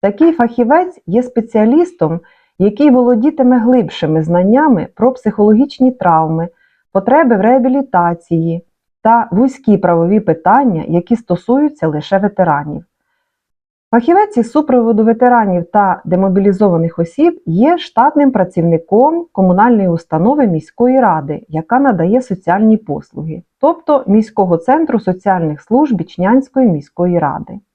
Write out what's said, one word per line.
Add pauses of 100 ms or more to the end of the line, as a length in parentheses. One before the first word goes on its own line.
Такий
фахівець
є
спеціалістом, (380)
який
володітиме
глибшими
знаннями
про
психологічні
травми, (440)
потреби
в
реабілітації (380)
та
вузькі
правові
питання,
які
стосуються
лише
ветеранів. (1040)
Фахівець
із
супроводу
ветеранів
та
демобілізованих
осіб
є
штатним
працівником
комунальної
установи
міської
ради,
яка
надає
соціальні
послуги, (180)
тобто
міського
центру
соціальних
служб
Ічнянської
міської
ради. (140)